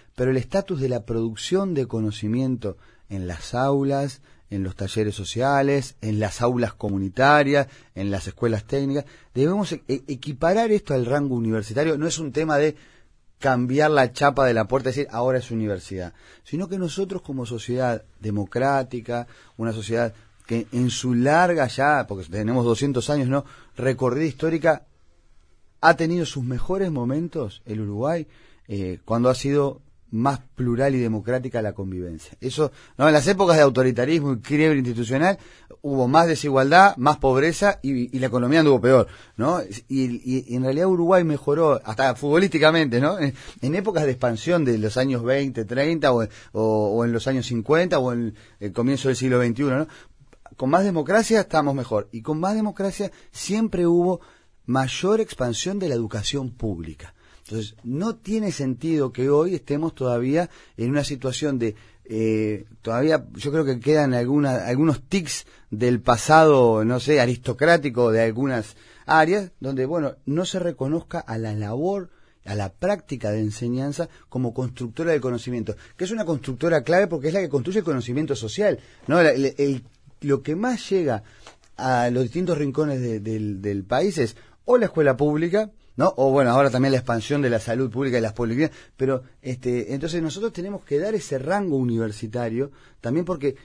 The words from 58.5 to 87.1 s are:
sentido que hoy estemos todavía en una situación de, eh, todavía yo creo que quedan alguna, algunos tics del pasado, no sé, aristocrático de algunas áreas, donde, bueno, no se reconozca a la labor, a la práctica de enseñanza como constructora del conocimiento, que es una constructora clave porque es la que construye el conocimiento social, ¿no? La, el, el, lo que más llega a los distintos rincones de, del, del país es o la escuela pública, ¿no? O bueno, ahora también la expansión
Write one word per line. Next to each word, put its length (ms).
sentido 600
que 160
hoy 280
estemos 400
todavía 520
en 140
una 120
situación 560
de, 160
eh, 600
todavía 520
yo 160
creo 140
que 160
quedan 340
alguna, 520
algunos 360
tics 440
del 300
pasado, 840
no 160
sé, 200
aristocrático 920
de 100
algunas 540
áreas, 520
donde, 260
bueno, 300
no 220
se 140
reconozca 580
a 180
la 160
labor, 580
a 100
la 180
práctica 600
de 80
enseñanza 680
como 260
constructora 560
del 100
conocimiento, 540
que 80
es 80
una 120
constructora 580
clave 260
porque 200
es 60
la 60
que 80
construye 320
el 40
conocimiento 520
social, 420
¿no? 120
La, 100
el, 280
el, 240
lo 220
que 120
más 340
llega 360
a 340
los 120
distintos 340
rincones 440
de, 180
del, 420
del 220
país 360
es 180
o 140
la 80
escuela 300
pública, 560
¿no? 200
O 140
bueno, 220
ahora 180
también 220
la 60
expansión 440